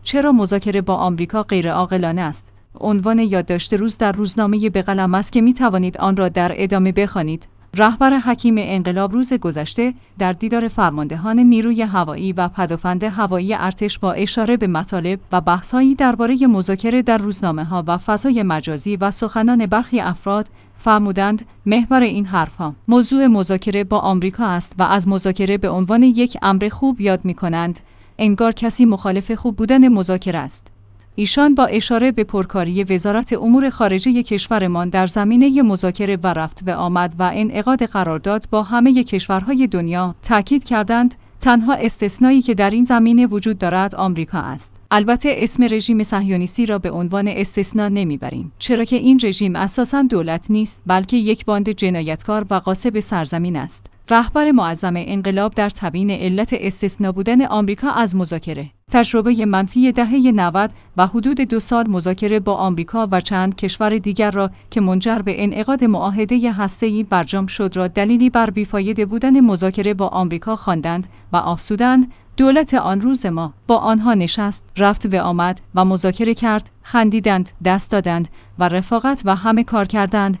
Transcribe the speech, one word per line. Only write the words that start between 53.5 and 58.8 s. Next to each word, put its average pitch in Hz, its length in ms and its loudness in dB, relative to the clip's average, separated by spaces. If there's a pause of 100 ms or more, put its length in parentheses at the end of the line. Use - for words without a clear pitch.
است. - 300 -10 (240)
رهبر 240 400 2
معظم 175 460 0
انقلاب 196 580 -4
در 208 160 -2
تبیین 190 400 -4
علت 190 420 -2
استثنا 196 600 -4
بودن 226 300 2
آمریکا 214 480 -2
از 202 260 0
مذاکره، 160 540 -6 (200)